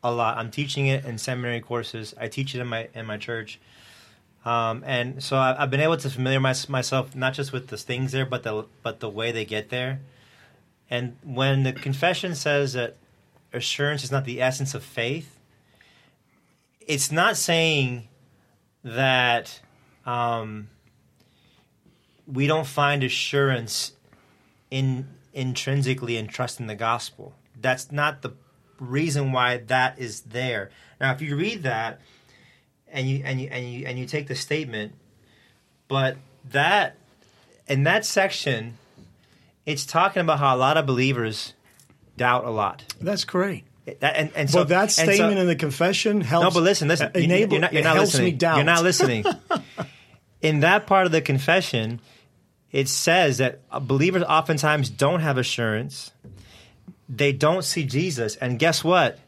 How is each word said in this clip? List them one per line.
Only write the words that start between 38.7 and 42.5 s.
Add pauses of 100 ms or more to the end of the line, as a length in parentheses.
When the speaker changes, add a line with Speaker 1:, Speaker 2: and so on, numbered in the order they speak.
Speaker 1:
it's
talking
about
how
a
lot
of
believers (640)
doubt
a